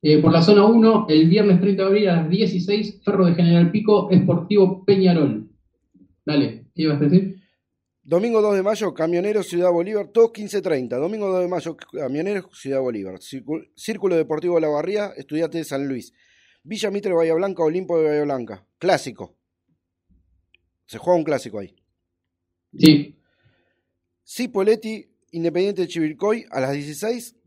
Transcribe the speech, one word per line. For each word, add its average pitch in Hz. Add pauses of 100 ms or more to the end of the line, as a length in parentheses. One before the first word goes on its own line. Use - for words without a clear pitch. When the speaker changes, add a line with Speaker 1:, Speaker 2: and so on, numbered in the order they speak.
Speaker 1:
Eh, 151
por 160
la 165
zona 202
uno, 226
el 156
viernes 196
treinta 190
de 190
abril 202
a 170
las 160
dieciséis, 202
Ferro 185
de 165
General 170
Pico, 208
Sportivo 185
Peñarol. 170 (800)
Dale, 139
¿qué 160
ibas 147
a 147
decir? 180 (640)
Speaker 2:
Domingo 214
dos 208
de 190
mayo, 208
Camioneros, 175
Ciudad 175
Bolívar, 190
todos 226
quince 208
treinta. 131
Domingo 196
dos 185
de 175
mayo, 170
Camioneros, 156
Ciudad 135
Bolívar. 101
Circu-, 135
Círculo 190
Deportivo 165
La 156
Barría, 185 (100)
Estudiantes 156
de 151
San 139
Luis. 127 (500)
Villa 208
Mitre, 202
Bahía 165
Blanca, 175
Olimpo 170
de 156
Bahía 151
Blanca. 120 (120)
Clásico. 139 (1500)
Se 113
juega 175
un 156
clásico 120
ahí. 95 (1000)
Speaker 1:
Sí. 147 (1080)
Speaker 2:
Cipolletti, 220 (240)
Independiente 175
de 170
Chivilcoy, 175
a 139
las 135
dieciséis. 151 (120)